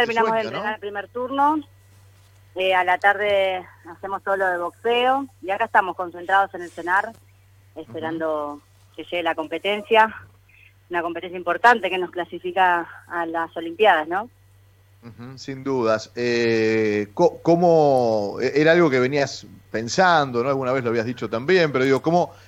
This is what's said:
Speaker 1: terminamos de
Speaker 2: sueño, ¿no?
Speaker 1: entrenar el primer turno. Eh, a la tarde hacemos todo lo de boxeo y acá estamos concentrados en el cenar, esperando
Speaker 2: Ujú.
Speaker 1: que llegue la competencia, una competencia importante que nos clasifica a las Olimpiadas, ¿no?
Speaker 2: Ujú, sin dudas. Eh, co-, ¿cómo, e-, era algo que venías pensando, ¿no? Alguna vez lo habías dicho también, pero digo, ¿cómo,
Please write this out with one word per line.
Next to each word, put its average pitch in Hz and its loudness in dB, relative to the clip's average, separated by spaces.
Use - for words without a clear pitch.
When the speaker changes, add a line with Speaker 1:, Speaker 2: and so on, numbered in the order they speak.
Speaker 1:
terminamos 226 2
de 226 0
Speaker 2:
sueño, 214 -6
¿no? 143 -8
Speaker 1:
entrenar 214 -4
el 208 -18
primer 202 -10
turno. 277 -2
Eh, 185 0
a 180 2
la 180 0
tarde 196 0
hacemos 190 -10
todo 196 -2
lo 190 0
de 180 -2
boxeo 240 -2
y 349 -10
acá 226 -2
estamos 202 0
concentrados 180 -2
en 180 -8
el 175 -12
cenar, 185 -2
esperando 160 -6
Speaker 2:
Ujú. 147 -16
Speaker 1:
que 160 -14
llegue 175 -6
la 165 -2
competencia, 208 0
una 175 -4
competencia 170 -8
importante 185 2
que 190 -4
nos 175 -4
clasifica 180 -2
a 170 -6
las 165 -6
Olimpiadas, 170 2
¿no? 196 -6
Speaker 2:
Ujú, 120 -18
sin 135 -12
dudas. 117 0
Eh, 110 0
co-, - 2
¿cómo, 143 4
e-, 127 0
era 156 6
algo 170 6
que 127 2
venías 139 -2
pensando, 135 2
¿no? 135 -2
Alguna 135 -2
vez 135 -2
lo 117 -2
habías 113 0
dicho 123 -6
también, 147 2
pero 131 0
digo, 135 2
¿cómo, 165 0